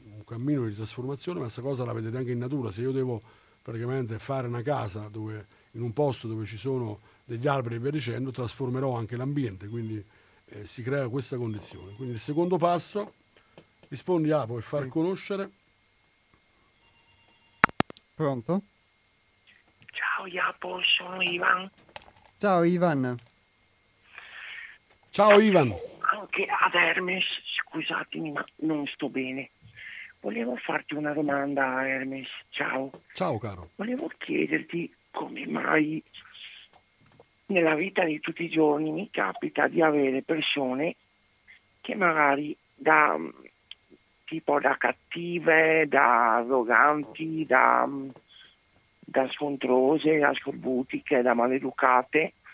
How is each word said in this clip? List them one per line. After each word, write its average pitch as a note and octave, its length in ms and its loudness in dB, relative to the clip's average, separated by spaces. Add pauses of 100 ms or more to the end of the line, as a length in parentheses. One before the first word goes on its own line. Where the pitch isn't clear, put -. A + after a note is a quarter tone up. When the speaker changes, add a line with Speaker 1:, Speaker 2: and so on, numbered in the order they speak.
(160)
Speaker 1:
un A2 80 -16
cammino B2+ 420 -2
di G#2 80 -4
trasformazione, C3 640 -8
ma C#3+ 40 -4
questa A#2 180 -10
cosa B2+ 220 -4
la A#2 80 -6
vedete A2+ 240 -6
anche B2 160 -4
in B2 60 -2
natura, B2 340 -4
se G2 80 -10
io C3 140 -2
devo B2+ 280 -2 (400)
praticamente A#2+ 580 -6
fare C3+ 280 -4
una A#2+ 140 -4
casa A2 500 -4
dove, G#2+ 360 -10 (240)
in A2+ 100 -10
un A#2+ 100 -4
posto C3+ 380 -2
dove A2 160 -6
ci A2 100 -12
sono A#2 460 -6 (240)
degli A#2 200 -6
alberi B2+ 300 0
e A#2 40 -6
via C3+ 120 -4
dicendo, B2+ 400 -4
trasformerò B2+ 640 -4
anche A2+ 220 -6
l'ambiente, B2 500 -4
quindi, A2 340 -6 (440)
eh, G#2 200 -16
si - 160 -14
crea C3 280 -2
questa C3 260 -6
condizione. G2+ 560 -8
Quindi B2 220 -10
il A2 80 -8
secondo E3+ 340 0
passo, F3 600 0 (720)
rispondi D#3 420 0
Apo B2 260 0
e A2 40 -6
far C#3+ 220 -4
Speaker 2:
Sì. C3 40 -6
Speaker 1:
conoscere. F#3+ 640 -2 (2750)
Speaker 2:
Pronto? D#3 460 -2 (1300)
Speaker 3:
Ciao - 340 -4
Iapo, F3+ 580 -6
sono F3+ 380 0
Ivan. F#3 480 0 (680)
Speaker 2:
Ciao F#3 240 4
Ivan. E3 520 2 (1900)
Speaker 1:
Ciao G3+ 300 8
Ivan. F3 340 6 (380)
Speaker 3:
Anche - 360 -2
ad - 280 2
Hermes, F3 500 2 (380)
scusatemi, D#3+ 680 -6
ma C#3 140 -6 (120)
non D3+ 280 -2
sto C3+ 240 -6
bene. C3 400 -6 (680)
Volevo A#3 380 -6
farti D3+ 360 -6
una D3 200 -2
domanda, C#3 760 0
Hermes, C3+ 400 -4 (220)
ciao. C3+ 420 -4 (220)
Speaker 1:
Ciao D#3 260 -2
caro. F2+ 380 -10
Speaker 3:
Volevo B3+ 420 -6
chiederti - 760 -2 (160)
come - 380 -8
mai D#3 540 0 (1500)
nella E3+ 260 4
vita F#3+ 300 0
di D#3 160 -2
tutti E3+ 240 -8
i E3 60 -6
giorni D#3 420 2
mi E3+ 180 -6
capita - 580 -2
di E3 140 2
avere C#3 400 4
persone D3 720 -2 (880)
che - 140 -8
magari D3+ 600 2 (200)
da, D3+ 420 6 (1080)
tipo D3 340 0
da C#3 180 4
cattive, D#3+ 1080 2
da A#2+ 480 6
arroganti, C#3+ 1120 2
da, B2 400 6 (1120)
da C3+ 320 0
scontrose, C#3+ 840 4
da C#3+ 160 4
scorbutiche, C3 880 -2
da B2 120 4
maleducate, B2+ 1000 2 (200)